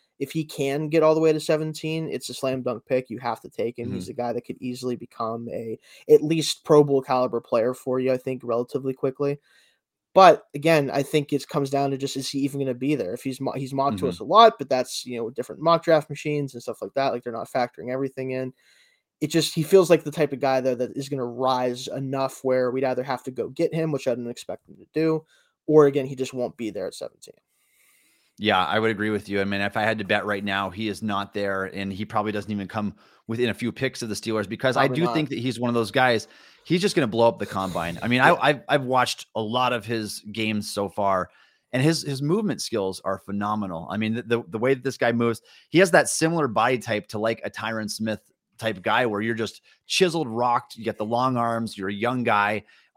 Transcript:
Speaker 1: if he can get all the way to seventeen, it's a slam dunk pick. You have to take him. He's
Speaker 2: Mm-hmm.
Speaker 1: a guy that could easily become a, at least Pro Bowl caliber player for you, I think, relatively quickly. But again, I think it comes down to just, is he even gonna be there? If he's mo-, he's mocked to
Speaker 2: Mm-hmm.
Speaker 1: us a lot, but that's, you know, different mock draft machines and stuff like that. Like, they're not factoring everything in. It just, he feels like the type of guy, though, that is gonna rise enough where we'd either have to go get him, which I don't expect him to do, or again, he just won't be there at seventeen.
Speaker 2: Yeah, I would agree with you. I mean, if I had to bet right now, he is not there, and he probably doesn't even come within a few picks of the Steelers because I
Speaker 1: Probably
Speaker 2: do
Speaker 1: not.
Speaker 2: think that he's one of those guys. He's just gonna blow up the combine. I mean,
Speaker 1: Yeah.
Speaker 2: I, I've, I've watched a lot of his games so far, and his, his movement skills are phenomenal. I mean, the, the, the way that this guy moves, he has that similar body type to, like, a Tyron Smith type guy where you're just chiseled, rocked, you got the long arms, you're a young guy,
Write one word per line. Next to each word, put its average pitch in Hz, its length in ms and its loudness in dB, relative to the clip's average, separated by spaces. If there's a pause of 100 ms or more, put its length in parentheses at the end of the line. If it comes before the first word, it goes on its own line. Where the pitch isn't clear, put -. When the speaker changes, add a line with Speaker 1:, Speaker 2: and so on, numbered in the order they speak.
(200)
Speaker 1:
if 139 100 -6
he 160 140 -4
can 147 460 -4
get 156 120 4
all 156 140 6
the 160 40 2
way 160 120 4
to 156 80 -4
seventeen, 156 680 -4
it's - 200 -8
a 123 60 -12
slam 131 280 -4
dunk 123 240 -6
pick. 127 240 -2
You 113 80 -10
have 117 220 -6
to - 100 -18
take 117 260 -4
him. 120 160 -8
He's 90 120 -8
Speaker 2:
Mm-hmm. - 80 -10
Speaker 1:
a - 20 -20
guy 120 180 -4
that 120 120 -6
could 131 160 -12
easily 123 340 -6
become 117 560 -8
a, 113 260 -8 (320)
at 151 140 8
least 151 420 -2
Pro 147 200 8
Bowl 139 180 2
caliber 127 380 0
player 120 340 0
for 127 240 -4
you, 127 140 0
I 127 40 2
think, 127 280 -8
relatively 123 500 -2
quickly. 143 460 -4 (760)
But 180 300 10 (100)
again, 147 380 4
I 139 100 2
think 143 300 0
it 139 160 -2
comes 143 200 -2
down 139 220 0
to 135 80 -2
just, 139 180 -6
is 135 120 -6
he 143 100 -6
even 139 220 -2
gonna 131 140 -2
be 135 200 -2
there? 98 180 -2
If 123 120 -8
he's 131 160 -6
mo-, 131 160 -4
he's 135 180 -6
mocked 135 240 0
to 92 60 -2
Speaker 2:
Mm-hmm. 131 60 0
Speaker 1:
us - 100 -8
a 214 40 -10
lot, 220 360 8
but 135 80 -8
that's, - 360 -2
you 123 140 -8
know, 113 120 -4
different - 300 -10
mock 165 220 2
draft 156 260 4
machines 147 460 -4
and 120 80 -12
stuff - 180 -10
like - 140 -10
that. 135 180 0
Like, 123 120 -6
they're 120 80 -8
not 113 180 -10
factoring 123 400 -4
everything 131 400 -6
in. 131 220 -6 (680)
It 156 80 -2
just, 156 240 0
he 160 120 0
feels 180 260 6
like 160 140 6
the 147 80 -6
type 151 200 0
of 131 60 -6
guy, 131 220 2
though, 127 160 0
that 117 200 -6
is 135 120 -6
gonna 131 180 -4
rise 127 640 -2
enough 135 560 -4
where 127 260 2
we'd 131 140 2
either 127 180 0
have 131 220 -4
to 131 80 -8
go 120 160 -4
get 156 260 -2
him, 160 160 0
which 139 160 -4
I 127 80 2
don't 120 160 -6
expect - 380 -12
him 98 80 -20
to 95 180 -20
do, 160 300 0 (420)
or 151 200 10
again, 139 200 2
he 139 80 -10
just 127 200 -6
won't 123 220 -6
be 110 140 -6
there 95 160 -6
at - 80 -10
seventeen. - 400 -16 (1040)
Speaker 2:
Yeah, 101 280 4
I 98 160 0
would 113 100 2
agree 107 200 -2
with 101 180 -4
you. 101 120 0
I 98 40 0
mean, 98 160 -2
if 101 160 -2
I 110 60 0
had 110 160 2
to 104 60 -6
bet 101 220 0
right 101 160 -4
now, 98 260 -2
he 104 200 -6
is 98 160 -6
not 98 280 -4
there, 98 340 -2
and 98 260 -8
he 98 120 -8
probably 107 280 -2
doesn't 101 180 -6
even 101 160 -6
come 104 300 -6 (320)
within 117 200 0
a 104 60 -2
few 120 160 -4
picks 127 320 -6
of 117 60 -6
the 101 80 -6
Steelers 107 320 -2
because 120 280 -2
I 131 100 4
Speaker 1:
Probably 135 100 -2
Speaker 2:
do 165 80 2
Speaker 1:
not. - 100 0
Speaker 2:
think 156 140 0
that - 100 -6
he's 117 220 -4
one 120 80 0
of 120 60 0
those 113 180 0
guys. 127 340 4 (380)
He's 175 160 2
just 196 160 0
gonna 143 100 4
blow 113 220 6
up 113 100 2
the 104 80 -4
combine. 87 560 -4
I 113 60 -2
mean, 120 80 2
Speaker 1:
Yeah. 135 160 6
Speaker 2:
I, 139 160 2
I've, 143 200 2
I've 135 160 2
watched 127 420 0 (100)
a 110 40 -2
lot 120 320 0
of 113 140 -4
his 113 320 -6 (140)
games 107 360 -2
so 98 200 -4
far, 95 420 0 (420)
and 131 80 0
his, 160 220 2
his 139 180 -6
movement 160 400 -2
skills 95 440 -4
are 95 160 -4
phenomenal. 101 680 -4
I 95 80 -6
mean, 110 180 -2
the, 120 100 -4
the, 117 240 0
the 107 100 -6
way 127 160 2
that 127 80 -4
this 135 160 -6
guy 120 140 2
moves, 117 280 0 (300)
he 156 80 2
has 180 140 6
that 151 160 6
similar 160 400 0
body 117 300 2
type 104 300 -4
to, 104 120 -8
like, 113 240 0
a 104 60 -8
Tyron 110 380 -6
Smith 110 320 -4 (380)
type 107 240 -4
guy 113 240 2
where 104 140 -2
you're 117 140 -2
just 110 280 -6 (240)
chiseled, 165 420 0
rocked, 120 480 -2
you 110 80 -12
got 107 120 -4
the 107 80 -6
long 123 320 0
arms, 117 400 -2
you're 98 120 -6
a 104 60 -4
young 123 280 -2
guy, 104 420 2 (320)